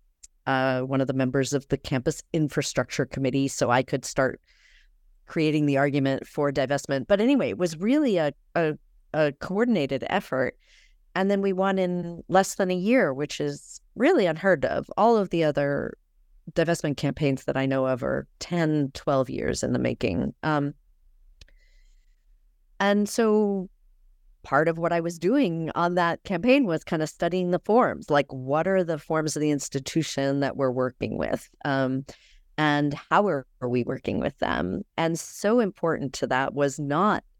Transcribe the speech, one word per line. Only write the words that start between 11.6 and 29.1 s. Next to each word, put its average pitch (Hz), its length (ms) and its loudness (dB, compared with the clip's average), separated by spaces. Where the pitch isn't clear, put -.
in 175 480 -4
less 190 260 4
than 190 160 0
a 185 60 0
year, 196 360 2
which 143 280 -6
is 147 400 -6
really 262 300 4
unheard 160 380 2
of. - 320 -2
All 226 200 4
of 196 140 0
the 170 120 0
other 143 520 0
divestment 160 440 0
campaigns 139 480 -2
that 135 120 -2
I 135 100 2
know 135 200 0
of 131 160 -2
are 135 240 -2
ten, 156 560 0
twelve 135 340 0
years - 340 -4
in 123 100 -2
the 127 60 0
making. 123 640 -2
Um, 147 320 -2
and 202 300 2
so 214 600 2
part 151 260 2
of 165 100 -2
what 165 140 0
I 170 80 0
was 170 180 -6
doing 170 560 0
on 175 220 0
that 170 260 0
campaign 240 440 2
was 160 180 -2
kinda 156 220 -2
studying 180 440 -2
the 175 140 2
forms, 208 460 2
like, 143 220 2
what 139 360 -2
are 190 160 2
the 160 140 -4
forms 156 360 -2